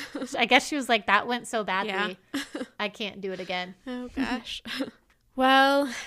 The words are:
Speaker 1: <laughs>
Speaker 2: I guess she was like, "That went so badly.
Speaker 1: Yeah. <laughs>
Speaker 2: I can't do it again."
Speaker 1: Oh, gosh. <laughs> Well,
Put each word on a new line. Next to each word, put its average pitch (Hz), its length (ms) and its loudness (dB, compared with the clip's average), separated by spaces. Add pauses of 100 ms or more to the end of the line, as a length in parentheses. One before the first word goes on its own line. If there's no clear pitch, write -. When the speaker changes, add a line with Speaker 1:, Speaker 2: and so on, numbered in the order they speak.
(140)
Speaker 1:
<laughs> 269 240 -6
Speaker 2:
I 233 80 4
guess 254 220 6
she 311 80 -4
was 269 140 -2
like, 226 180 2
"That 208 200 4
went 240 200 -4
so 220 160 -2
badly. 196 540 -2 (160)
Speaker 1:
Yeah. 277 80 -4 (220)
<laughs> - 160 -12
Speaker 2:
I 208 100 -2
can't 196 320 -8
do 190 120 -6
it 180 60 -8
again." 180 360 -6 (100)
Speaker 1:
Oh, 247 300 -10
gosh. 247 520 -6
<laughs> 220 60 -8 (640)
Well, 269 520 6 (180)